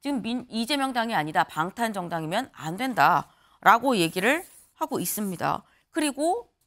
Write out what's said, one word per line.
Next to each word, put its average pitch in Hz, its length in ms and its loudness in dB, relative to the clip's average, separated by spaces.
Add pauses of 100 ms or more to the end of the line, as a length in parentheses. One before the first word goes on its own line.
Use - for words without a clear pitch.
지금 277 200 -4
민-, 233 280 -6
이재명 269 440 -2
당이 233 200 -2
아니다, 156 300 0
방탄정당이면 180 1080 -4
안 160 240 -6
된다라고 214 1200 2
얘기를 190 480 2 (300)
하고 302 240 -4
있습니다. 180 640 -4 (280)
그리고 320 580 -2 (180)